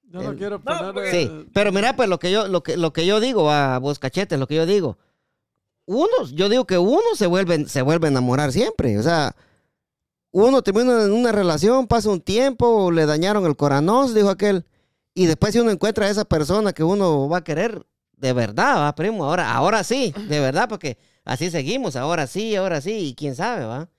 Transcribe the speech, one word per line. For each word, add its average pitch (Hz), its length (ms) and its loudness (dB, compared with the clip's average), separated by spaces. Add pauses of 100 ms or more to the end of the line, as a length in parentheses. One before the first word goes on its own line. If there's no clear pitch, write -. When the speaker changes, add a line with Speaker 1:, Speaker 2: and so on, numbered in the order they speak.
Speaker 1:
Yo 185 180 -14
no - 80 -6
Speaker 2:
El 143 80 -10
Speaker 1:
quiero 202 120 -8 (140)
Speaker 3:
No, 277 80 -6
Speaker 1:
opinar, 214 220 -6
Speaker 3:
porque 196 160 -6
Speaker 1:
eh. - 20 -2 (140)
Speaker 2:
Sí, 156 260 -12
pero 202 200 0
mira, 208 240 0
pues, 240 120 0
lo 180 120 -2
que 180 100 -4
yo, 208 160 0
lo 185 160 -2
que, 156 140 -4
lo 165 160 0
que 160 120 -2
yo 202 140 2
digo, 226 240 2
va, 143 360 2
vos 139 200 -4
cachetes, 170 400 -4
lo 135 80 -2
que 147 80 -6
yo 160 120 2
digo. 175 320 0 (840)
Uno, 320 480 0
yo 180 160 0
digo 247 200 2
que 185 100 2
uno 349 380 2
se 208 100 0
vuelve, 175 420 0
se 131 140 -2
vuelve 160 240 2
a 147 40 2
enamorar 127 420 0
siempre, 185 480 0
o - 20 -2
sea, 156 320 0 (960)
uno 240 320 4
termina 233 400 2
en 202 100 2
una 233 200 2
relación, 208 560 2
pasa 220 200 2
un 185 120 0
tiempo, 226 720 2
le 160 120 4
dañaron 175 420 0
el 143 100 0
corazón, 180 580 2
dijo 202 160 4
aquel, 196 340 -2 (480)
y 180 140 2
después 196 260 0
si 233 60 2
uno 233 140 2
encuentra 202 340 0
a 208 40 0
esa 208 140 -2
persona 180 480 0
que 156 120 -2
uno 165 440 0
va 175 100 -2
a 160 60 -6
querer, 175 400 -4 (320)
de 131 160 -2
verdad, 123 440 0
va, 147 180 0
primo, 190 300 -4
ahora, 147 280 -2
ahora 180 300 0
sí, 233 320 -2 (140)
de 151 100 -2
verdad, 147 300 0
porque 160 280 -10 (280)
así 147 260 -6
seguimos, 165 460 -4
ahora 147 320 -4
sí, 214 260 -6
ahora 185 260 -2
sí, 190 280 -6
y 123 80 -10
quién 143 180 -8
sabe, 185 300 -6
va. 127 240 -10 (100)